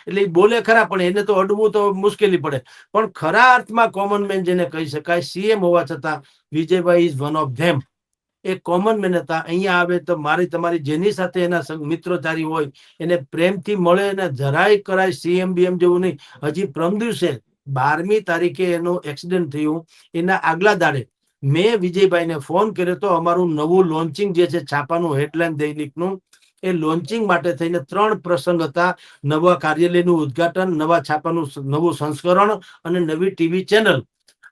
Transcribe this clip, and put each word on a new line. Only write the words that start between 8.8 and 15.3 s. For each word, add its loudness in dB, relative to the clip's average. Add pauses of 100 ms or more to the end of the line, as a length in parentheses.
મેન 0
હતા. -2
અહીંયા -2
આવે 2
તો -2
મારી 0
તમારી -2
જેની 0
સાથે -4
એના 0
સંગ-, -10
મિત્રધારી -4
હોય, -4 (280)
એને 0
પ્રેમથી -2
મળે, 2
એને -4
જરાય 2
કરાય, 0
સી -2